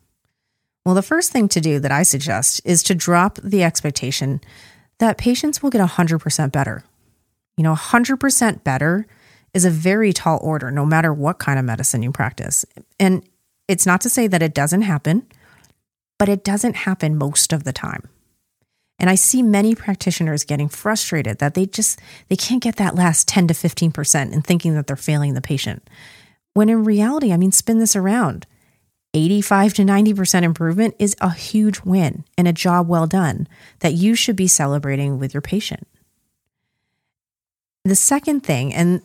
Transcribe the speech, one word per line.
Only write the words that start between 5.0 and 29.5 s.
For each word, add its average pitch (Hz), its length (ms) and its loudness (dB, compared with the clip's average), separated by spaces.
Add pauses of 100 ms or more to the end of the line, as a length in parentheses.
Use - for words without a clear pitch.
patients 247 440 -2
will 277 80 0
get 233 100 2
a 180 60 4
hundred 165 320 0
percent 147 340 -2
better. 139 320 -4 (720)
You 160 80 0
know, 160 80 4
a 156 40 0
hundred 247 420 0
percent 247 440 0
better 156 440 -2 (480)
is 180 100 2
a 180 60 4
very 185 420 0
tall 160 300 -2
order, 143 280 -4
no 143 140 -2
matter 160 280 2
what 147 260 -4
kind 139 200 -2
of 127 60 -2
medicine 120 380 -2
you 123 100 -4
practice. - 520 -4 (360)
And 185 260 2 (420)
it's 190 180 0
not 180 160 4
to 240 80 -2
say 240 160 0
that 180 160 0
it 160 120 -2
doesn't 151 280 0
happen, 160 440 0 (920)
but 196 100 2
it 202 160 -2
doesn't 208 320 -2
happen 156 420 -2
most 143 340 -2
of 147 120 -2
the 131 80 -4
time. - 360 -12 (920)
And 180 120 2
I 190 60 4
see 254 260 2
many 214 320 4
practitioners 165 680 -4
getting 147 240 -2
frustrated 160 680 -4
that 147 160 -2
they 190 120 0
just, - 320 -4 (300)
they 185 80 0
can't 247 260 -2
get 226 140 -2
that 190 180 0
last 175 320 2
ten 175 220 2
to 165 60 2
fifteen - 360 0
percent - 420 -2
and 151 120 -2
thinking 170 300 0
that 147 120 -2
they're 139 100 -6
failing 143 380 -2
the 127 60 -4
patient. - 480 -6 (640)
When 214 140 4
in 226 160 2
reality, 220 480 2
I 170 40 4
mean, 185 140 4
spin 226 280 2
this 226 180 2
around. 196 500 -2 (680)
Eighty-five 196 600 4